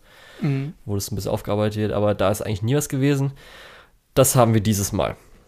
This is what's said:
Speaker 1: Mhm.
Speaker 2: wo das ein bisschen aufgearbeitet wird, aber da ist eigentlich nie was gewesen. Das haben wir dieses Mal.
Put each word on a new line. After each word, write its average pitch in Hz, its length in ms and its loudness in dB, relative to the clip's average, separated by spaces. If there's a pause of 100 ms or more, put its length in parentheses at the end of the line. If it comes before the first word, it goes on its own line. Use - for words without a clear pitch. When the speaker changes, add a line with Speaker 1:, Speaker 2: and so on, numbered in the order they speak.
(400)
Speaker 1:
Mhm. 139 340 -2 (120)
Speaker 2:
wo 101 100 -4
das 101 160 -6
ein 107 40 -6
bisschen 95 160 -6
aufgearbeitet 107 480 -2
wird, 107 140 -2
aber 104 220 2
da 101 160 2
ist - 100 -2
eigentlich 101 220 -6
nie 123 120 0
was 147 140 -2
gewesen. 139 440 0 (840)
Das 135 200 4
haben 117 180 6
wir 110 80 4
dieses 101 320 0
Mal. 69 240 -2 (300)